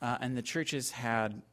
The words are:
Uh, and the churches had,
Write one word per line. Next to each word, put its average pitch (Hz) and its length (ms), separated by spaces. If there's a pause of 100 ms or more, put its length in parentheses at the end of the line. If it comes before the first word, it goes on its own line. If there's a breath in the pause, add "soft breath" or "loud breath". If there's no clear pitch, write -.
Uh, 120 200
and 127 180
the 117 40
churches 147 500
had, 110 500 (100)